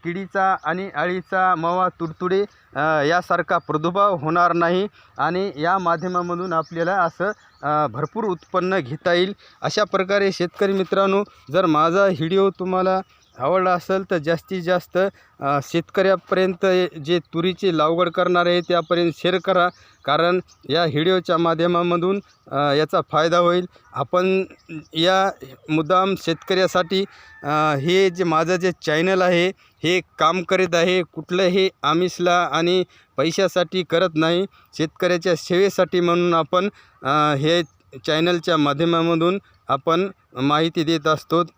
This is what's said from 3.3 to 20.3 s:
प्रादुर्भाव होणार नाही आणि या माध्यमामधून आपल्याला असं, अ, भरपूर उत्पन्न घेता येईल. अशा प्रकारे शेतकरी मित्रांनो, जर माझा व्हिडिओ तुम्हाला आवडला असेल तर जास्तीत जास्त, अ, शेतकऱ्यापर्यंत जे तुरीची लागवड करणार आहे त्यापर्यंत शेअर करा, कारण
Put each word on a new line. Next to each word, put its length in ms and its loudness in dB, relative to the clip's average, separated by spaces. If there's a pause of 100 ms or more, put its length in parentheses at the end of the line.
प्रादुर्भाव 580 0
होणार 380 0
नाही 340 0 (300)
आणि 380 -2
या 220 0
माध्यमामधून 760 -2
आपल्याला 480 -2
असं, 300 -2 (300)
अ, 260 0
भरपूर 360 -6
उत्पन्न 560 -2
घेता 340 -2
येईल. 200 0 (280)
अशा 220 -2
प्रकारे 480 0
शेतकरी 420 -2
मित्रांनो, 500 0 (280)
जर 140 2
माझा 400 4
व्हिडिओ 440 2
तुम्हाला 520 -2 (380)
आवडला 320 0
असेल 400 -2
तर 60 0
जास्तीत 440 -4
जास्त, 360 -2 (420)
अ, 240 0
शेतकऱ्यापर्यंत 1000 0 (400)
जे 140 0
तुरीची 580 -2
लागवड 320 2
करणार 360 0
आहे 160 2
त्यापर्यंत 540 0
शेअर 300 -2
करा, 240 2 (360)
कारण 340 2 (300)